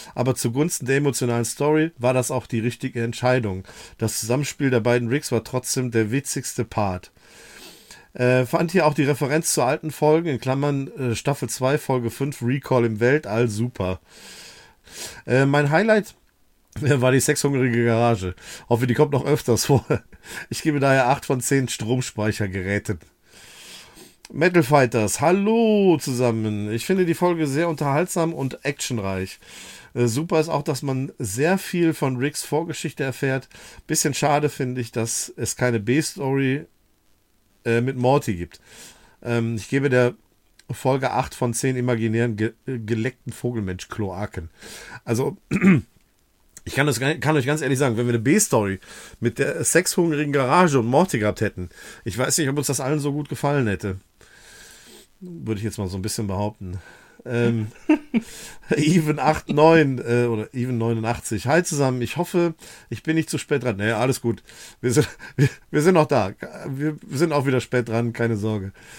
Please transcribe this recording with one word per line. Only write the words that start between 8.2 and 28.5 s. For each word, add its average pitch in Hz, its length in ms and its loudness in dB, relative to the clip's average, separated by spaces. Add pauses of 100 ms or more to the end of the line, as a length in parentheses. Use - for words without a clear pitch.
fand 165 260 0
hier 170 140 4
auch 147 80 2
die 147 100 2
Referenz 147 480 0
zu 147 100 2
alten 147 280 0
Folgen, 156 380 2
in 131 120 -2
Klammern, 139 480 0
äh, 123 260 -2
Staffel 135 360 -4
zwei, 131 260 0
Folge 123 340 0
fünf, 139 300 -6
Recall 123 460 2
im 107 140 -2
Weltall, 120 480 2
super. 104 520 -4 (1300)
Äh, 131 180 4
mein 143 260 2
Highlight, 208 440 2 (680)
äh, 139 180 4
war 127 120 4
die 135 80 6
sexhungrige 127 640 2
Garage. 113 500 2 (340)
Hoffe, 120 180 2
die 147 80 2
kommt 147 180 2
noch 131 140 0
öfters 131 400 0
vor. 135 220 4
<laughs> 131 120 0 (500)
Ich - 100 -8
gebe 147 200 0
daher 135 280 4
acht 139 160 0
von 131 160 -2
zehn 135 260 0
Stromspeichergeräten. 104 1300 -2 (1300)
Metal 175 320 4
Fighters, 123 600 2
hallo 202 760 4
zusammen. 110 720 -2
Ich 117 140 -4
finde 185 220 2
die 165 80 0
Folge 170 320 0
sehr 156 240 0
unterhaltsam 160 640 0
und 135 300 -6